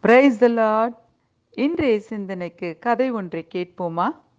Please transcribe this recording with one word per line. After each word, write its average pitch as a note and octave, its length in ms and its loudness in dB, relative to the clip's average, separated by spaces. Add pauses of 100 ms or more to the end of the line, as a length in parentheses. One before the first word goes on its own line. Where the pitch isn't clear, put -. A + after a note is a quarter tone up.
Praise B3 380 6
the B3 60 6
Lord. A3+ 460 0 (580)
இன்றைய C#4+ 480 -2
சிந்தனைக்கு F#3 800 -10
கதை B3 320 -2
ஒன்றை G3 420 -8
கேட்போமா? F3+ 560 -6 (300)